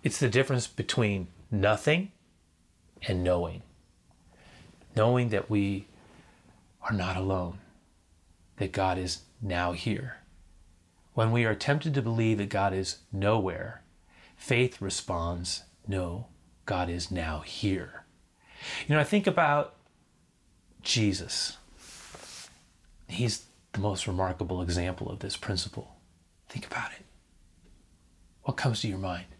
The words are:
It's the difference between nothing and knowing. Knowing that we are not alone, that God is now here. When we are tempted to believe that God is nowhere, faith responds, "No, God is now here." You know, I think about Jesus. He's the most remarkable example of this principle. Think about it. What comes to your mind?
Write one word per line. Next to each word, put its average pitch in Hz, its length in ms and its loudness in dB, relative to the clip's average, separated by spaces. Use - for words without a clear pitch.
It's - 160 0
the 131 100 4
difference 123 380 2
between 101 600 0
nothing 110 600 4
and 90 160 0
knowing. 87 400 0
Knowing 120 340 4
that 104 200 0
we 98 380 2
are - 140 -2
not 92 220 -2
alone, 95 420 -2
that 95 140 -4
God 95 260 2
is 92 260 -4
now 87 320 0
here. 107 440 -4
When 113 180 4
we 117 140 4
are 110 100 4
tempted 147 380 0
to 135 80 2
believe 113 360 2
that 101 120 -2
God 98 240 2
is 95 260 -4
nowhere, 98 680 0
faith 123 460 0
responds, 87 840 -4
"No, 92 400 -4
God 90 240 -2
is 87 220 -4
now 80 280 -4
here." - 680 -4
You 143 80 4
know, 151 60 6
I - 20 6
think 202 240 4
about 147 480 2
Jesus. - 760 0
He's 104 380 -2
the 101 60 -2
most 98 280 0
remarkable 92 540 -2
example 87 480 -2
of - 100 -8
this - 180 -6
principle. - 600 -6
Think - 160 -8
about - 280 -8
it. - 120 -20
What - 140 -4
comes 117 240 0
to - 60 -2
your 98 100 -2
mind? 92 300 -4